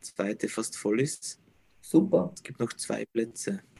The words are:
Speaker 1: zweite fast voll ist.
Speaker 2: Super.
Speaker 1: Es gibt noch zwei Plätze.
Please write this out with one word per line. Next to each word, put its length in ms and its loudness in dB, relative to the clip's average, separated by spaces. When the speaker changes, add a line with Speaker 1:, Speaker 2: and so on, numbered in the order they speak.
Speaker 1:
zweite 460 -2
fast 300 -4
voll 240 2
ist. 380 -4
Speaker 2:
Super. 540 4
Speaker 1:
Es 80 -18
gibt 160 -12
noch 140 0
zwei 320 -4
Plätze. 560 -2